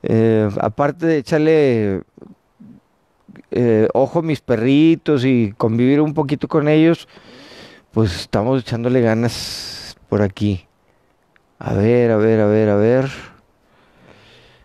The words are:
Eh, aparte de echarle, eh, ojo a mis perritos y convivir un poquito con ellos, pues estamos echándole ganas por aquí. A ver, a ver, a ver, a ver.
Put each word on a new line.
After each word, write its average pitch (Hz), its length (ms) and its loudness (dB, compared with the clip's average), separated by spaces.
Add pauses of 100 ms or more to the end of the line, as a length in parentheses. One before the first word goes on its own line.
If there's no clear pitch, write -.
Eh, 110 460 0 (120)
aparte 143 460 -4
de 160 120 0
echarle, 139 840 0 (1500)
eh, 110 440 2
ojo 135 260 0
a - 20 -6
mis 160 180 -4
perritos 139 840 2
y 117 320 0
convivir 123 440 2
un 151 140 -2
poquito 147 320 -4
con 151 220 0
ellos, 160 400 2 (880)
pues 104 160 0
estamos 123 480 -4
echándole 123 380 -2
ganas - 960 -4 (120)
por 104 140 0
aquí. 104 460 -4 (920)
A - 160 -6
ver, 117 380 2
a 110 40 2
ver, 110 220 2
a 104 80 2
ver, 107 220 2
a 101 80 2
ver. 123 340 2 (1500)